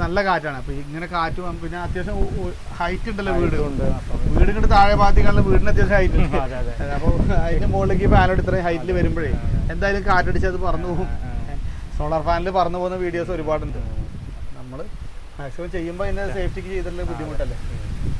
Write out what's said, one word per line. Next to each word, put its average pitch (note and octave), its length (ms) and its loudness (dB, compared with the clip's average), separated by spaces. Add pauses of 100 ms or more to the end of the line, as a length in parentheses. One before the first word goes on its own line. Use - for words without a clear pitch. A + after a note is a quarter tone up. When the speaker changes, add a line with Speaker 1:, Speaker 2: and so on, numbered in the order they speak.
Speaker 1:
നല്ല F3 160 -2 (100)
കാറ്റാണ്. D#3 340 -2
അപ്പൊ C#3+ 100 -8
ഇങ്ങനെ C#3+ 420 -8
കാറ്റ് E3 320 -2
വന്ന് F3 180 -6
പിന്നെ E3+ 220 -8
അത്യാവശ്യം F3+ 360 -4
ഉ-, G3+ 200 0
ഉ-, - 120 -4 (260)
ഹൈറ്റ് F3 320 -4
ഉണ്ടല്ലോ G3 220 -4
വീട്. E3+ 160 2
Speaker 2:
ഹൈറ്റ് D3+ 200 0
ഉണ്ട്, C#3 140 -2
അപ്പം - 360 -2 (160)
Speaker 1:
വീട് F#3+ 160 6
ഇങ്ങോട്ട് A3 240 4
താഴെ G3+ 260 8
ഭാഗത്തേക്കാണല്ലോ G#3 480 8
വീടിന് - 240 6
അത്യാവശ്യം G3+ 240 6
ഹൈറ്റ് F3+ 260 4
ഉണ്ട്. C#3+ 140 0
Speaker 2:
അതെ, C3 180 -2
അതെ. C#3+ 400 -4
Speaker 1:
അപ്പൊ - 120 0 (260)
അതിന്റെ G#3 400 2
മുകളിലേക്ക് F#3+ 300 2
ഈ - 120 4
പാനൽ F#3 280 4
ഇത്രയും F#3 240 0
ഹൈറ്റിൽ E3+ 240 -2
Speaker 2:
അതെ. F3 80 0
Speaker 1:
വരുമ്പോഴേ D#3+ 340 0
Speaker 2:
അതെ. - 400 -2
Speaker 1:
എന്തായാലും G3+ 380 -2
കാറ്റടിച്ച് F#3 360 2
അത് F#3 200 -2
പറന്നു E3+ 200 -2
പോകും. C3+ 200 -2
Speaker 2:
ആ, - 260 -6 (180)
ആ. - 60 -6 (400)
Speaker 1:
സോളാർ D#3 240 -2
പാനൽ E3+ 280 -2 (100)
പറന്നു F3 200 0
പോകുന്ന F3+ 260 -4
വീഡിയോസ് E3+ 320 -4
ഒരുപാടുണ്ട്. D#3 400 -4
Speaker 2:
ഉം. - 300 -6 (500)
Speaker 1:
നമ്മള് C3 260 -12 (560)
മാക്സിമം D3 320 -10
ചെയ്യുമ്പോ F3 340 -6
അതിന്റെ G3 200 -4 (120)
സേഫ്റ്റിക്ക് F#3 320 -4
ചെയ്തിട്ടുള്ള F3+ 320 -6
Speaker 2:
ആ, F3 100 -4
Speaker 1:
ബുദ്ധിമുട്ടല്ലേ? D3+ 460 -6
Speaker 2:
ഉം. - 300 -8 (320)